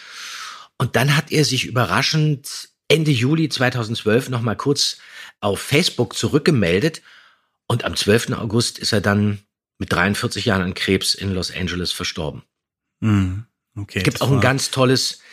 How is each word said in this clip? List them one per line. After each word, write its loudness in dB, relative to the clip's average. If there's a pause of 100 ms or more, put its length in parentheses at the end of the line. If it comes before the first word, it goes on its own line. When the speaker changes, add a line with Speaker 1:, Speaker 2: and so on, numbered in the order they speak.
(760)
Speaker 1:
Und -4
dann 4
hat -2
er 2
sich 0
überraschend 0 (180)
Ende 4
Juli 2
zweitausendzwölf 0
noch -2
mal -2
kurz -2 (440)
auf 0
Facebook 0
zurückgemeldet 2 (640)
und -2
am -4
zwölften 2
August -2
ist -4
er 2
dann 2 (400)
mit -6
dreiundvierzig 0
Jahren 2
an -4
Krebs 0
in -4
Los -4
Angeles -4
verstorben. -6 (580)
Speaker 2:
Mhm. 2 (300)
Okay, -8
Speaker 1:
Es 0
gibt 2
Speaker 2:
das -4
Speaker 1:
auch 2
ein 4
Speaker 2:
war 4
Speaker 1:
ganz 2
tolles 2 (140)